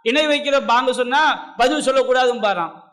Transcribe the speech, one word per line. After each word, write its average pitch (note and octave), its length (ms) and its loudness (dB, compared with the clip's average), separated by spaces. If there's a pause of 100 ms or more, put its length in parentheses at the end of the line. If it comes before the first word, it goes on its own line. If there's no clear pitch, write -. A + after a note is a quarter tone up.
"இணை C#4+ 240 0
வைக்கிற C#4 400 0
பாங்கு B3 280 0
சொன்னா B3+ 640 -2
பதில் C4 260 0
சொல்லக்கூடாதும்பாராம்." A#3+ 880 0 (200)